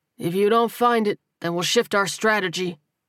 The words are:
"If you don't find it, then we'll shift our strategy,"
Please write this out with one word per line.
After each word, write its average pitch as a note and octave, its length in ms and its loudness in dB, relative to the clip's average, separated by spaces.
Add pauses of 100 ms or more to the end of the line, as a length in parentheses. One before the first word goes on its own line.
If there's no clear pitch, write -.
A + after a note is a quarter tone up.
(180)
"If E3+ 180 -6
you G#3 140 2
don't A#3 220 2
find A#3+ 360 2
it, - 120 -2 (200)
then E3+ 140 -4
we'll F3 100 -2
shift A3 320 0
our G3 120 2
strategy," F#3 720 -2 (300)